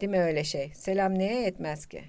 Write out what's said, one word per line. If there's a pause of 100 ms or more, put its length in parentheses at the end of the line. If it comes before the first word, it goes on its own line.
deme
öyle
şey.
Selam
neye
yetmez
ki?"